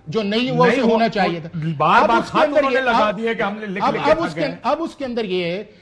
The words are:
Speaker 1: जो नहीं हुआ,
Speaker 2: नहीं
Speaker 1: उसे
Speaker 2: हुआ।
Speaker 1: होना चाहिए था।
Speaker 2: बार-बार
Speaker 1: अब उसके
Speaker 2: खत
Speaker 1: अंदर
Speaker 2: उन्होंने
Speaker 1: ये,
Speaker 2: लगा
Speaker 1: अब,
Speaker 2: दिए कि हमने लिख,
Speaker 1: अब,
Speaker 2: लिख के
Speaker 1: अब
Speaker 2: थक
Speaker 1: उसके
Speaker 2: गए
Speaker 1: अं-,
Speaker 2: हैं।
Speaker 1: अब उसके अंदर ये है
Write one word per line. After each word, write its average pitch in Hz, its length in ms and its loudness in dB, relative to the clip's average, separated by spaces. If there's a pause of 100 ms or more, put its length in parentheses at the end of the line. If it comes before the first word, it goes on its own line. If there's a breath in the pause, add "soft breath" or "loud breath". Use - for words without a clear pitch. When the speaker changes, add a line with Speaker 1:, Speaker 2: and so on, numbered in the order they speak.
Speaker 1:
जो 208 140 -2
नहीं 233 280 -2
हुआ, 247 160 4
Speaker 2:
नहीं 240 100 4
Speaker 1:
उसे 269 60 0
Speaker 2:
हुआ। 226 100 4
Speaker 1:
होना 226 160 2
चाहिए 175 320 -2
था। 165 140 -12
Speaker 2:
बार-बार 170 640 2
Speaker 1:
अब 180 60 -2
उसके - 140 -4
Speaker 2:
खत 277 60 4
Speaker 1:
अंदर 294 140 0
Speaker 2:
उन्होंने 269 180 2
Speaker 1:
ये, 262 60 0
Speaker 2:
लगा 233 160 2
Speaker 1:
अब, 214 180 0
Speaker 2:
दिए 226 180 -2
कि 226 80 -4
हमने 208 240 -6
लिख, 196 180 -4
Speaker 1:
अब, 247 100 0
Speaker 2:
लिख 185 100 -4
के 294 60 4
Speaker 1:
अब 320 60 4
Speaker 2:
थक 330 60 -2
Speaker 1:
उसके 302 180 -4
Speaker 2:
गए 294 60 0
Speaker 1:
अं-, 254 60 -6
Speaker 2:
हैं। - 100 -14
Speaker 1:
अब 285 160 0
उसके 320 260 -8
अंदर 233 200 -4
ये 185 200 -2
है 175 140 -4 (240 soft breath)